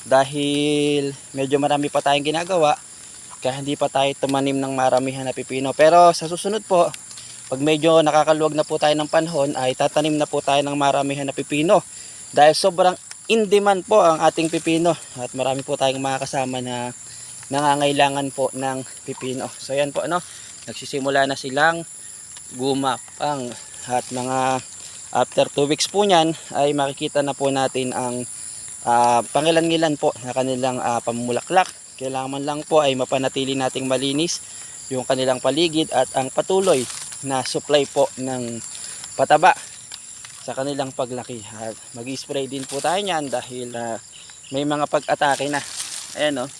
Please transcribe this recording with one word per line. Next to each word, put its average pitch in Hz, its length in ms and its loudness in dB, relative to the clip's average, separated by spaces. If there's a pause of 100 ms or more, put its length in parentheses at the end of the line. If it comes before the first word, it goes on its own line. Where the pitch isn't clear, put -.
Dahil 143 1120 2 (160)
medyo 135 240 0
marami 143 320 2
pa 143 160 0
tayong 143 240 2
ginagawa, 160 480 2 (640)
kaya 135 240 -4
hindi 143 160 -4
pa 143 80 2
tayo 139 320 2
tumanim 135 400 0
ng 135 160 -4
maramihan 131 480 2
na 127 80 -4
pipino. 131 400 -6
Pero 170 400 8
sa 160 160 -6
susunod 196 400 -4
po, 175 240 4 (560)
pag 131 160 -4
medyo 156 400 4
nakakaluwag 151 480 4
na 151 160 -2
po 156 80 -4
tayo 151 160 2
ng 151 160 0
panahon, 160 480 0
ay 127 160 0
tatanim 151 480 0
na 147 80 0
po 143 160 -2
tayo 139 160 2
ng 143 160 -4
maramihan 139 480 0
na 135 80 -4
pipino. 151 480 2 (560)
Dahil 147 160 10
sobrang 185 400 2 (400)
in 220 160 4
demand 202 400 4
po 208 160 6
ang 160 160 4
ating 160 320 2
pipino. 165 400 2 (240)
At 123 160 -8
marami 131 320 -2
po 143 140 -4
tayong 135 240 2
mga 135 260 -2
kasama 127 320 -4
na 123 320 -6 (580)
nangangailangan 143 840 2
po 131 200 0
ng 131 280 -4 (240)
pipino. 127 400 -6 (120)
So, - 160 -8
ayan 143 200 0
po, - 120 -2
no? 170 120 -2 (480)
Nagsisimula 135 600 0
na 135 120 -4
silang 151 440 2 (720)
gumapang. 135 960 -2 (360)
At 123 240 -2
mga 131 520 0 (520)
after - 360 2
two 143 200 0
weeks 151 200 0
po 202 160 2
niyan, 165 280 4 (200)
ay 143 200 2
makikita 143 480 -2
na 143 120 -2
po 139 160 0
natin 131 440 0
ang, 123 320 -4 (600)
ah, 120 360 6 (120)
pangilan-ngilan 165 640 2
po 151 120 2 (160)
na 123 80 -6
kanilang, 127 480 0
ah, 120 200 0
pamumulaklak. 120 680 0 (280)
Kailangan 131 440 -6
lang 147 240 -4
po 156 160 4
ay 135 160 2
mapanatili 131 560 -2
nating 131 320 -2
malinis 139 560 -2 (480)
yung 127 160 -4
kanilang 131 320 0
paligid 156 560 0
at 127 240 2
ang 131 160 -4
patuloy 185 480 2 (400)
na 135 240 -2
supply 143 400 0
po - 320 2
ng 123 400 -6 (600)
pataba 151 340 6 (880)
sa 123 160 -8
kanilang 135 380 -4
paglaki. 123 500 -8 (160)
At 110 160 -8 (160)
mag-spray 131 560 -8
din 135 160 -8
po 139 160 -8
tayo 165 220 0
niyan 170 240 -2
dahil, 123 480 -6
ah, 117 240 -6 (560)
may 139 80 0
mga 147 240 0
pag-atake 143 640 0
na. 143 80 -2 (560)
Ayan, 139 320 -2
oh. 139 140 -12